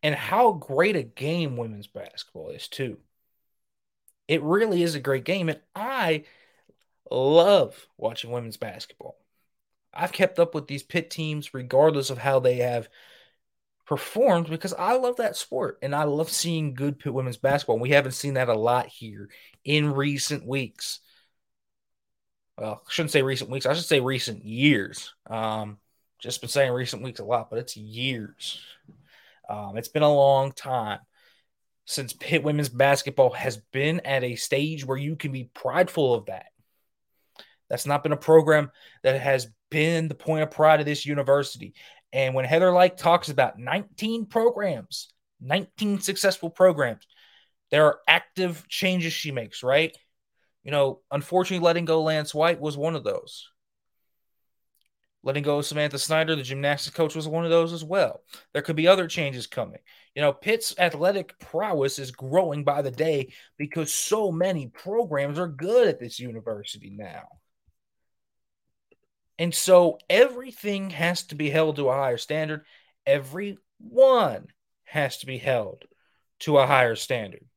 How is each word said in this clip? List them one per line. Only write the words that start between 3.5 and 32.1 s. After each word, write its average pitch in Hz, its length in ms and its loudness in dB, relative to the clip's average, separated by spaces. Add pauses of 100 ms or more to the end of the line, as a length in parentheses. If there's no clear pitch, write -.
It 151 140 0
really 175 420 0
is 165 120 0
a 147 60 -6
great 135 240 -2
game, 175 240 -2
and 151 100 -6 (160)
I 202 480 -2 (880)
love 156 760 4 (100)
watching 117 340 -6
women's 117 240 -8
basketball. - 640 -14 (760)
I've 175 200 -2
kept 185 260 2
up 170 160 2
with 143 120 -6
these 139 160 -8
Pitt 170 260 -4
teams 151 440 -8
regardless 135 560 2
of 123 100 -6
how 135 200 2
they 123 180 2
have 123 300 -2 (1000)
performed 170 640 0
because 165 240 -6
I 196 200 0
love 247 240 0
that 220 180 -2
sport, - 460 -6
and 139 120 -4
I 151 100 0
love 147 260 -2
seeing 160 440 -2
good 143 260 -4
Pitt 135 140 -6
women's 127 240 -4
basketball. 135 420 0
We 127 100 -2
haven't 135 240 4
seen 143 220 -6
that 127 120 2
a 113 80 4
lot 117 320 0
here 104 420 -18 (340)
in 147 300 0
recent 143 520 -4
weeks. - 540 -8 (1600)
Well, 107 300 -10
I - 20 -20
shouldn't 156 220 -4
say 143 100 4
recent 131 280 -4
weeks. 131 160 -6
I 131 80 2
should 165 120 -4
say 147 140 2
recent 123 460 -4
years. 117 680 -2 (160)
Um, 110 480 -6 (420)
just - 220 -10
been 127 80 -12
saying 135 220 2
recent 123 320 -6
weeks 127 160 -12
a 107 60 -12
lot, 113 240 -2
but 117 100 -6
it's - 160 -12
years. 110 840 -8 (880)
Um, 104 300 -10
it's 117 120 -10
been 151 140 0
a 151 80 6
long 139 420 4
time 117 460 -6 (840)
since 127 300 -8